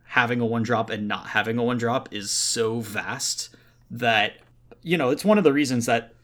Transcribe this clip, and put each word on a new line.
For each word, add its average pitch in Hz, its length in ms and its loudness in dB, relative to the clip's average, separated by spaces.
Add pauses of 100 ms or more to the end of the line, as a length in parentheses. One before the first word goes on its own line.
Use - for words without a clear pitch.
having 120 340 2
a 120 60 0
one 117 180 0
drop 113 280 0
and 104 160 -6
not 101 200 -6
having 110 300 -2
a 120 60 0
one 123 140 0
drop, 117 360 -2
is 104 180 -8
so 113 480 -2
vast 104 680 -6 (400)
that, 113 440 0 (500)
you 170 140 0
know, 131 120 2
it's 151 160 0
one 208 140 6
of 190 40 2
the 147 100 8
reasons 127 340 2
that 117 260 0 (100)